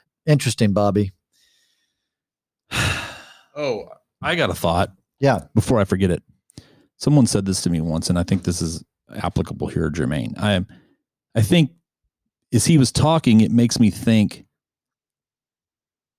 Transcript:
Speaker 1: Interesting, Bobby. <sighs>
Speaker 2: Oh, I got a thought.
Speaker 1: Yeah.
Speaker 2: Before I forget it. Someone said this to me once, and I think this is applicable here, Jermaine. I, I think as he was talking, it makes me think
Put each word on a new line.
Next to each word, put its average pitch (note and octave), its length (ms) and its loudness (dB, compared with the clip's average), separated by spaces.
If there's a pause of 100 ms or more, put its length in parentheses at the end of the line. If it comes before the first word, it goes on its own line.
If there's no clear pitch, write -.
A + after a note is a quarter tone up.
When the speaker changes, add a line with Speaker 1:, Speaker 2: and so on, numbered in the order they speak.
(240)
Speaker 1:
Interesting, A#2+ 480 0
Bobby. G2+ 400 0 (1600)
<sighs> - 20 -20 (840)
Speaker 2:
Oh, C3+ 340 -6 (320)
I D#3 140 -2
got C#3 160 0
a F2 40 -4
thought. - 360 0 (300)
Speaker 1:
Yeah. C3 240 2 (100)
Speaker 2:
Before - 260 2
I G2 40 2
forget F#2+ 260 0
it. E2+ 120 -4 (760)
Someone C#3+ 280 4
said G2 200 -2
this F#2+ 160 -2
to F2+ 80 -2
me E2+ 100 -2
once, D#2+ 300 -4
and F2+ 80 0
I F2 40 0
think F#2 200 -2
this F2 180 -4
is E2 240 -8 (300)
applicable - 540 -6
here, E2 220 -4
Jermaine. C#2+ 480 -4
I, G2+ 260 0 (720)
I A2+ 80 2
think D#3+ 280 2 (840)
as A2 140 0
he E3 120 6
was B2+ 140 4
talking, C#3+ 480 4
it G#2+ 120 4
makes A#2+ 260 2
me A2 120 4
think A2 540 0 (1700)